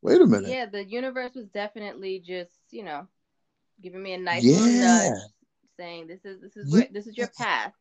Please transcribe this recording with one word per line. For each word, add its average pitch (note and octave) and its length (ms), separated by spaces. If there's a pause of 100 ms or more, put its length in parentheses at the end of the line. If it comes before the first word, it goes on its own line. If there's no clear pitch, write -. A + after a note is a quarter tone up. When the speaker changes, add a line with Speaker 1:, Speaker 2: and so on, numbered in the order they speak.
Speaker 1:
wait F4 180
a E4 60
minute." G3+ 240
Speaker 2:
Yeah, B3 160
the G3+ 180
universe B3+ 500
was A#3+ 140
definitely G3+ 720
just, F3 380 (120)
you A#3 140
know, D#3+ 220 (760)
giving F3+ 200
me F#3+ 120
a F3+ 40
nice F3 240
little E3 240
Speaker 1:
Yeah. A#3+ 440
Speaker 2:
nudge, G2 120 (540)
saying, E3+ 320
"This F#3 160
is, F#3+ 160
this - 160
is D3 160
Speaker 1:
Yeah. F#3 80
Speaker 2:
where, - 100
this G#3 160
is A3 120
your A#3+ 100 (100)
path." D#3+ 420